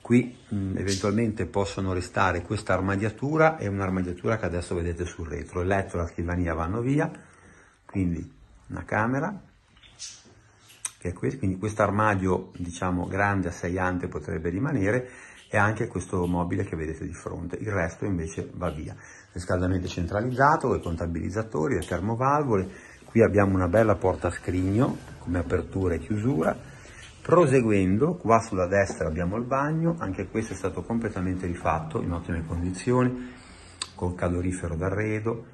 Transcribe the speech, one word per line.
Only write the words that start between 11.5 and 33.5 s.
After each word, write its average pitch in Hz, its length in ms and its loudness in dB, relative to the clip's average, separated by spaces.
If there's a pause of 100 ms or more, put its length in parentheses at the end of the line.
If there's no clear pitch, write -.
questo - 240 0
armadio, 98 760 2
diciamo, 90 500 -4
grande 95 420 0
a 85 40 -6
sei 90 260 -4
ante 90 300 0
potrebbe 85 420 -4
rimanere 120 580 0 (400)
e - 80 -2
anche 107 300 2
questo 90 400 -2
mobile 90 380 0
che - 120 -6
vedete 80 300 -6
di 85 80 -8
fronte, 87 420 -8
il 107 140 -4
resto 87 340 -2
invece 87 480 -4
va 87 180 -4
via. 76 240 -8 (380)
Riscaldamento 90 560 0
centralizzato, 120 840 2
i 82 80 -2
contabilizzatori, 90 920 -2
le 85 120 -2
termovalvole, 113 840 0 (360)
qui - 180 6
abbiamo 98 320 6
una 92 140 4
bella 107 260 6
porta 90 340 0
a - 20 2
scrigno 98 680 0 (220)
come 87 180 -2
apertura 90 560 0
e 80 60 -2
chiusura. 120 540 0 (680)
Proseguendo, 123 960 6
qua 113 240 6
sulla 92 260 0
destra 92 400 2
abbiamo 87 300 0
il 117 80 -2
bagno, 151 540 0
anche 98 300 -4
questo - 240 -4
è 92 40 -10
stato 90 260 -4
completamente 95 640 -2
rifatto 80 560 -2
in 85 100 -2
ottime 85 320 -4
condizioni, 92 880 0 (600)